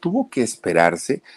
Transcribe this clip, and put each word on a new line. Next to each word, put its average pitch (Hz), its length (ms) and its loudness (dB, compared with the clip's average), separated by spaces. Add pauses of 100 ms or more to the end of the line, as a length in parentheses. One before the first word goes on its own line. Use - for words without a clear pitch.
tuvo 208 300 -2
que 127 120 -2
esperarse 85 800 0 (140)